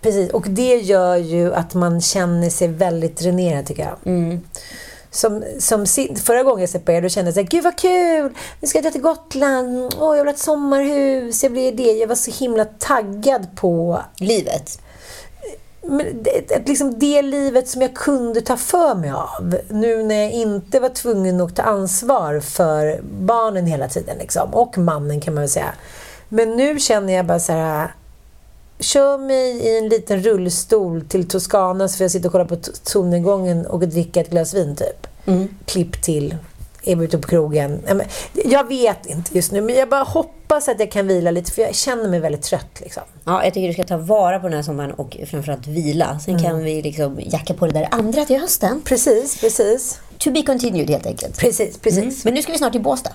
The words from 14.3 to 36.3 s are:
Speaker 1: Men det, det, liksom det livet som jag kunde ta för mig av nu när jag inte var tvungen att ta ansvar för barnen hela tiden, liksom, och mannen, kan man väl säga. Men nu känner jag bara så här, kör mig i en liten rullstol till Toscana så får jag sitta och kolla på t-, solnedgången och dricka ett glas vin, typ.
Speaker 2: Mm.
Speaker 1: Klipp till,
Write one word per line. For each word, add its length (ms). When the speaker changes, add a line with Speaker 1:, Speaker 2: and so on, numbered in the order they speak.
Speaker 1:
Men 140
det, 240
det, 200
liksom 320
det 220
livet 460
som 140
jag 140
kunde 460
ta 160
för 380
mig 160
av 440
nu 340
när 200
jag 80
inte 480
var 100
tvungen 520
att 140
ta 80
ansvar 760
för 640
barnen 460
hela 220
tiden, 300
liksom, 360
och 240
mannen, 440
kan 120
man 80
väl 80
säga. 240
Men 280
nu 220
känner 340
jag 120
bara 140
så 140
här, 420
kör 380
mig 400
i 200
en 120
liten 340
rullstol 800
till 260
Toscana 600
så 100
får 60
jag 80
sitta 160
och 40
kolla 140
på 100
t-, 160
solnedgången 800
och 140
dricka 420
ett 80
glas 240
vin, 220
typ. 320
Speaker 2:
Mm. 220
Speaker 1:
Klipp 380
till, 320